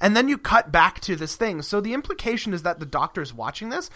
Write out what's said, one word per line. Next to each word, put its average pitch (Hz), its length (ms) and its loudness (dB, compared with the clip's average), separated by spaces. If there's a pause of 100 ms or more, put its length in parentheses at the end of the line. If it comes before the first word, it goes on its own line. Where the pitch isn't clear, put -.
and 202 160 4
then 254 120 4
you 285 80 0
cut 226 360 2
back 170 260 6
to - 160 -4
this 156 220 -6
thing. 196 260 -2
So 202 180 0
the 220 140 -4
implication 240 580 -4
is 170 120 -4
that 170 160 -2
the 156 60 -8
Doctor's 139 460 -4
watching 123 360 -8
this, 311 280 -6